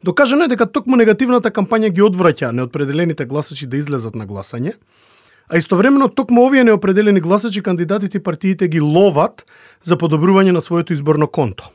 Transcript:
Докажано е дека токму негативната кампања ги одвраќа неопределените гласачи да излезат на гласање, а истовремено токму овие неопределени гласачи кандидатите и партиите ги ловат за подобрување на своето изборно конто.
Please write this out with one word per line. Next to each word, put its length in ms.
Докажано 400
е 100
дека 160
токму 260
негативната 540
кампања 400
ги 120
одвраќа 500
неопределените 720
гласачи 400
да 100
излезат 380
на 120
гласање, 520
а 100
истовремено 500
токму 380
овие 180
неопределени 560
гласачи 420
кандидатите 560
и 40
партиите 460
ги 120
ловат 640
за 140
подобрување 560
на 80
своето 320
изборно 360
конто. 360